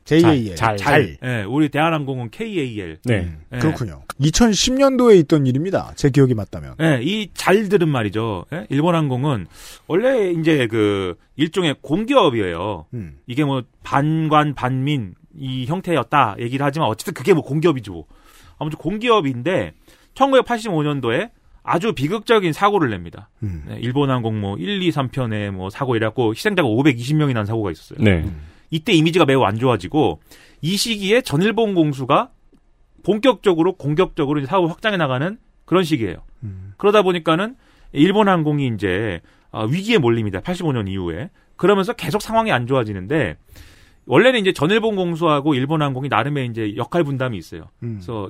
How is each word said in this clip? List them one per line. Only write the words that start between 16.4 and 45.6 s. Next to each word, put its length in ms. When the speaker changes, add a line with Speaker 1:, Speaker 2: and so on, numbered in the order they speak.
Speaker 2:
하지만 240
어쨌든 260
그게 200
뭐 80
공기업이죠. 600
아무튼 200
공기업인데 920
천구백팔십오 680
년도에 480
아주 300
비극적인 600
사고를 380
냅니다. 400
Speaker 1:
음. 240
Speaker 2:
네, 140
일본항공 600
뭐 180
일, 340
삼 160
편에 420
뭐 200
사고 260
이래갖고 380
희생자가 340
오백이십 480
명이 180
난 120
사고가 240
있었어요. 320
Speaker 3:
네. 200
Speaker 1:
음. 200
Speaker 2:
이때 220
이미지가 320
매우 180
안 160
좋아지고 640
이 160
시기에 460
전일본 520
공수가 560
본격적으로 720
공격적으로 640
이제 60
사업을 240
확장해 260
나가는 420
그런 200
시기예요. 320
Speaker 1:
음. 340
Speaker 2:
그러다 260
보니까는 540
일본 360
항공이 460
이제, 460
아, 120
위기에 340
몰립니다. 420
팔십오 320
년 140
이후에. 440
그러면서 360
계속 300
상황이 300
안 140
좋아지는데 720
원래는 340
이제 120
전일본 440
공수하고 580
일본 280